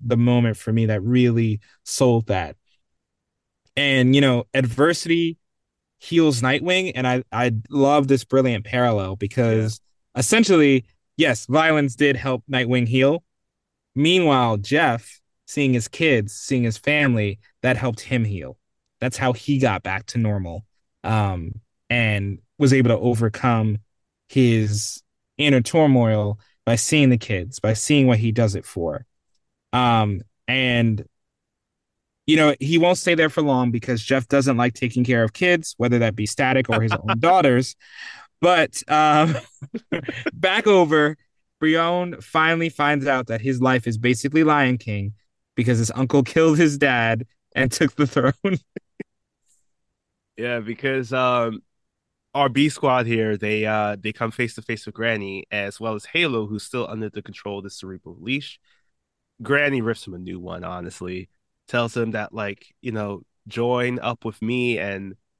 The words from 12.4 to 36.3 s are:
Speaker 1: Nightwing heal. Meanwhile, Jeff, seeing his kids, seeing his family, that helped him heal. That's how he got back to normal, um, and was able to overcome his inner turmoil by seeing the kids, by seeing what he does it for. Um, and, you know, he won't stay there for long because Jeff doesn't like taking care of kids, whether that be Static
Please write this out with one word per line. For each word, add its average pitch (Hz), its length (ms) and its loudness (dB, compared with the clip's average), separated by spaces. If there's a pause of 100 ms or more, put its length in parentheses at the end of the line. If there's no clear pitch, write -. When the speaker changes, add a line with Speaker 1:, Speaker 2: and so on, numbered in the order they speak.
Speaker 1:
Nightwing 123 360 0
heal. 135 360 2 (720)
Meanwhile, 143 600 2
Jeff, 127 640 -2 (260)
seeing 139 260 0
his 117 140 -2
kids, 123 460 0
seeing 127 300 -4
his 113 140 -2
family, 123 600 0 (240)
that 127 140 0
helped 120 240 -6
him 120 240 -2
heal. 80 320 -8 (420)
That's 123 180 -6
how 127 160 0
he 135 260 -4
got 107 240 0
back 95 240 -8
to - 120 -8
normal, 101 460 -4 (380)
um, 95 500 -2 (360)
and 104 500 0 (180)
was 139 160 4
able 123 160 4
to 113 100 2
overcome 110 800 0 (500)
his 110 760 0 (340)
inner 143 240 4
turmoil 113 800 2 (260)
by 117 100 2
seeing 143 340 2
the 123 80 4
kids, 101 420 -6
by 107 140 0
seeing 139 340 2
what 117 120 4
he 113 120 0
does 110 240 0
it - 100 -10
for. 82 400 -8 (680)
Um, 113 480 2 (260)
and, 120 580 0 (1200)
you 151 80 4
know, 151 240 4
he 156 180 2
won't 175 200 4
stay 175 180 0
there 160 140 2
for 160 120 -4
long 127 300 2
because 117 320 -4
Jeff 135 240 -2
doesn't 135 300 2
like 120 160 0
taking 123 300 -2
care 120 200 2
of 110 100 -2
kids, 175 440 0
whether 120 220 2
that 110 160 0
be 107 100 -4
Static 131 440 0